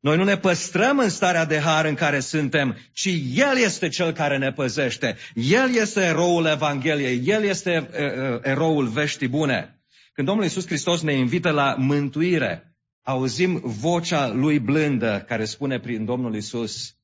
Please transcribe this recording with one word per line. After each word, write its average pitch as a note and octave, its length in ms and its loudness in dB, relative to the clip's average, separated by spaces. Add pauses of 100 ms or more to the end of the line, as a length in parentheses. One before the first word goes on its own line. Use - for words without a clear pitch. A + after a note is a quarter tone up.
Noi D3 160 2
nu F#3 80 2
ne G3+ 120 2
păstrăm G3 600 0
în A#3+ 100 2
starea F3 360 0
de D#3 160 0
har D#3 240 2
în D#3 100 0
care C#3+ 260 0
suntem, C#3 560 0 (160)
ci - 160 -4 (260)
El C4+ 220 4
este G3 320 0
Cel E3 240 0
care C#3+ 260 0
ne C3+ 140 0
păzește. B2+ 640 -2 (180)
El A3+ 400 2
este G#3 260 2
eroul E3+ 460 4
Evangheliei, C#3+ 800 0
El G#3+ 180 2
este, F#3+ 280 -2
e, D3 320 -2
e, C3 400 -2
eroul C#3+ 440 2
veștii C3+ 420 -2
bune. C3 500 -2 (340)
Când - 140 -4
Domnul G3+ 180 0
Iisus F3 220 -4
Hristos E3 360 -2
ne D#3 100 0
invită C#3 380 0
la C#3 280 2
mântuire, C#3+ 1000 0 (260)
auzim C3 600 0
vocea C#3+ 640 0
Lui C#3 300 2
blândă B2 680 0
care A2 160 -2
spune C3 340 -4
prin A2 260 -6
Domnul B2 300 -2
Iisus G#2+ 680 -8